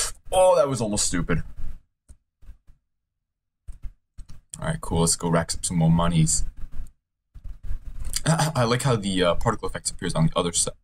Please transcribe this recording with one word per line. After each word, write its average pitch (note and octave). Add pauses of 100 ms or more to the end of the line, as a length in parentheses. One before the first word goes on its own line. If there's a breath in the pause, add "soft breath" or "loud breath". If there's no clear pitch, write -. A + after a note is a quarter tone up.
(320 loud breath)
Oh, F#3
that C#3+
was B2+
almost G#2
stupid. E2+ (3250)
All -
right, D#2+
cool. E2+
Let's E2
go F2
rack E2
up -
some F2+
more E2
monies. E2 (1800)
<clears throat> -
I D#3
like B2
how C3
the, F#2+
uh, E2+
particle -
effects -
appears -
on D#2+
the -
other F2
si-, - (140)